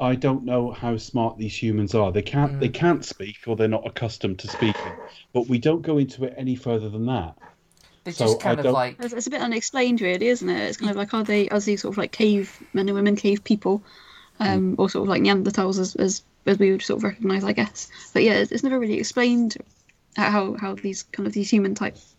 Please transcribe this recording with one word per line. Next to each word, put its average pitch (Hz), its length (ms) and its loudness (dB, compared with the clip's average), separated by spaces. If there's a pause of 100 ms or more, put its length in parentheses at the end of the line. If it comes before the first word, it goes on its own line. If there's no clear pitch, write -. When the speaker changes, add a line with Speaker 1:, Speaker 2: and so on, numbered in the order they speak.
Speaker 1:
I 127 140 2
don't 131 300 0
know 120 280 0
how 117 260 -4
smart 113 400 -2
these 107 220 -6
humans 107 340 0
are. 101 180 4
They 101 100 0
can't, 139 380 0
they 127 80 2
Speaker 2:
Mm. 135 60 -8
Speaker 1:
can't 165 300 2
speak, - 420 -12
or 113 100 -2
they're 107 120 4
not 110 180 -2
accustomed 107 540 -4
to 104 80 -12
speaking. - 440 -2 (400)
But 120 160 0
we 123 100 2
don't 156 240 0
go 156 160 0
into 131 260 -2
it 127 120 -6
any 127 200 -4
further 110 340 -4
than 110 160 -4
that. 98 300 -4 (680)
Speaker 2:
They 175 80 -10
Speaker 1:
So 127 140 0
Speaker 2:
just 110 140 2
Speaker 1:
I - 20 -14
Speaker 2:
kind 120 180 0
of, 135 40 0
Speaker 1:
don't 127 100 4
Speaker 2:
like 127 260 -2
Speaker 3:
It's, 240 140 -6
it's 233 120 -6
a 247 40 -8
bit 269 120 -4
unexplained, 240 580 0
really, 185 280 0
isn't 240 200 0
it? 180 100 0 (100)
It's - 80 -6
kind 208 140 -2
of 196 60 -4
like, 208 180 -4
are 226 100 0
they, 208 260 2
are 208 100 0
they 202 160 0
sort 196 180 -6
of, 202 40 -8
like, - 140 -4
cave 208 500 0 (120)
men 190 140 2
and 202 80 0
women, 202 200 4
cave 208 280 0
people, 208 380 2 (580)
um, 190 340 2
Speaker 1:
Mm. - 40 -2
Speaker 3:
or 196 120 2
sort - 140 -2
of 196 40 0
like 190 140 2
Neanderthals 196 560 2
as, 185 180 -2
as, 190 260 0 (240)
as 202 120 4
we 196 140 6
would 190 100 0
sort - 160 -2
of 220 60 -4
recognise, 196 400 -2
I 208 80 0
guess. - 360 -4 (240)
But - 120 4
yeah, 220 100 6
it's, - 180 2
it's 240 120 -2
never 262 140 0
really 214 200 0
explained 240 580 2 (600)
how, 208 400 0
how 196 180 -6
these 196 300 -8
kind - 240 -6
of, 208 40 -6
these 202 180 -2
human 202 260 4
type 196 200 -6 (220)